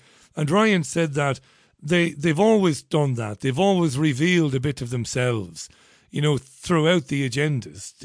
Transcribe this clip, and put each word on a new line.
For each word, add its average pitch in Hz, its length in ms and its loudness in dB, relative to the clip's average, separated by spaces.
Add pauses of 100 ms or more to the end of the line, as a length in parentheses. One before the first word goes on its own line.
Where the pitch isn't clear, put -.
(340)
And 151 160 -2
Ryan 202 320 2
said 160 300 -2
that 139 280 -2 (420)
they, 170 300 0
they've 147 280 -2
always 202 420 2
done 143 320 0
that. 107 260 -6
They've 131 180 -2
always 175 400 2
revealed 156 560 2
a 131 60 0
bit 135 200 -4
of 123 80 -8
themselves, 117 800 -4 (420)
you 143 120 -4
know, 147 160 2
throughout 165 680 0
the 139 200 -2
agendas. 127 640 -4 (120)